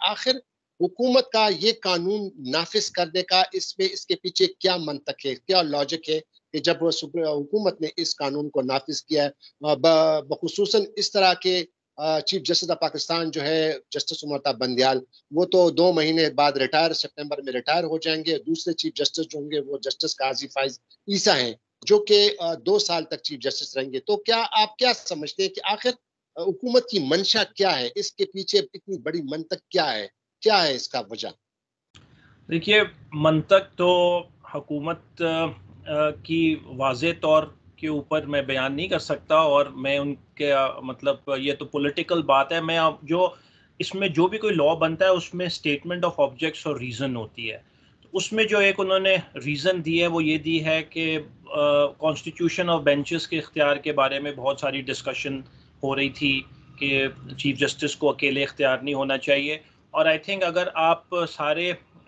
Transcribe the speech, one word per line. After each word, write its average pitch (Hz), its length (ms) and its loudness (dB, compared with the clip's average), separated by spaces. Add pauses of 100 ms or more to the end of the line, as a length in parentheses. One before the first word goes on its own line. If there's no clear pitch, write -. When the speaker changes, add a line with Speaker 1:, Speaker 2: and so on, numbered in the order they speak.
Speaker 1:
आखिर 247 400 -2 (400)
हुकूमत 247 500 2
का 220 160 4
ये 196 240 2
कानून 190 680 -2
नाफिज 156 500 -2
करने 175 340 -2
का, 185 320 2
इसमें, 190 360 -2
इसके - 240 -4
पीछे 185 320 0
क्या 185 300 0
मंतक 147 380 -6 (120)
है, 135 80 -4
क्या 185 280 2
logic 147 460 -2
है 156 120 -2
कि - 400 -10
जब 165 220 0
वो 165 80 2
सुप्र-, 156 360 -4
हुकूमत 156 560 -2
ने 151 160 -4
इस 170 160 -4
कानून 147 340 -4
को 139 140 -2
नाफिज 135 380 -4
किया 151 220 0
है? 143 60 2
अ, - 460 -4
ब-, 156 560 4
बखुसूसन 196 560 0 (120)
इस 196 140 -4
तरह 185 220 4
के, 180 340 -2 (300)
अ, 156 220 0
चीफ 170 220 -4
जस्टिस 165 260 0
of 170 80 0
पाकिस्तान 160 540 -2
जो 156 100 -4
है, 156 400 0 (120)
जस्टिस 151 320 -6
उमर 147 120 -4
अता 139 160 -2
बंदयाल, 127 500 2 (300)
वो 165 120 2
तो 180 260 6
दो 170 220 4
महीने 160 360 2
बाद 143 300 2
रिटायर, 156 340 2
सितंबर 147 500 -6
में 135 100 -6
रिटायर 147 320 0
हो 160 140 -2
जाएंगे। 160 400 -2
दूसरे 160 360 -2
चीफ 156 220 -4
जस्टिस 151 300 0
जो 156 120 -10
होंगे, 147 220 -4
वो 139 180 -6
जस्टिस 151 360 -4
काजी 143 320 -4
फाइज 135 340 -4 (300)
ईसा 196 240 4
हैं, 123 240 -2 (280)
जो 208 120 6
कि, 208 300 6
अ, 170 260 -2
दो 165 240 0
साल 170 260 0
तक - 160 -8
चीफ 143 200 -10
जस्टिस 135 360 -6
रहेंगे। 131 220 -4
तो 208 180 -2
क्या 226 220 0
आप 220 400 2
क्या 247 140 4
समझते 160 500 -6
हैं 190 100 -2
कि 202 80 -12
आखिर, 214 340 -2 (440)
अ, - 20 -6
हुकूमत 233 500 0
की 208 80 0
मंशा 185 460 2
क्या 190 260 0
है, 127 260 0
इसके 202 280 -4
पीछे 190 340 -2
इतनी 190 400 -6
बड़ी 156 240 -6
मंतक 156 380 -8 (100)
क्या 175 140 0
है, 107 260 -4 (320)
क्या 214 140 4
है 160 180 2
इसका 123 260 -6
वजह? 107 300 -10 (1200)
Speaker 2:
देखिए, 202 320 4 (320)
मंतक 156 460 4
तो 175 580 2 (360)
हुकूमत, 147 500 -6 (180)
अ, 160 300 0 (580)
की 156 560 0
वाज़े 131 460 0
तौर 156 480 2 (180)
के 156 100 -6
ऊपर 151 380 -2
मैं 139 200 -2
बयान 135 280 -2
नहीं 170 140 -4
कर 180 100 0
सकता - 380 0
और 143 380 4
मैं 135 240 -2
उनके, 143 520 -4
अ, 135 340 0
मतलब, 139 400 -4 (140)
ये 139 140 -2
तो 139 120 -6
पॉलिटिकल 151 580 -2
बात 135 300 4
है। 165 80 0
मैं 165 180 -2
अब 160 260 2
जो 175 340 0 (420)
इसमें 190 320 -4
जो 165 160 2
भी 214 100 -4
कोई 214 140 -2
लॉ 160 240 4
बनता 160 300 0
है, 190 60 6
उसमें 180 360 -2
statement 170 560 -4
of 175 160 0
objects 139 460 -2
और 143 140 -4
reason 127 360 -6
होती 113 300 -10
है। - 180 -12 (380)
तो - 120 -20
उसमें 220 320 0
जो 214 140 2
एक 196 200 2
उन्होंने 190 360 2 (200)
reason 151 460 -2
दी 165 160 0
है, 170 80 2
वो 170 140 0
ये 156 180 0
दी 160 200 -2
है 160 240 0
कि, 160 340 -4 (360)
अ, 147 520 2
constitution 165 760 0
of 143 100 0
benches 143 380 0
के 165 100 -4
इख्तियार 147 420 2
के 151 140 -4
बारे 139 280 2
में 143 160 -6
बहुत 131 240 -2
सारी 135 220 -4
discussion 135 600 -6 (400)
हो 135 100 0
रही 139 160 0
थी 135 340 -2 (380)
कि 135 320 0 (260)
Chief 139 160 0
Justice 139 380 -2
को 151 140 0
अकेले 135 340 0
इख्तियार 131 400 0
नहीं 143 120 -4
होना 135 220 -2
चाहिए। 143 440 0 (340)
और 156 240 4
I - 20 -8
think 196 220 -4
अगर 175 260 0
आप 165 460 0
सारे, 170 640 -2 (300)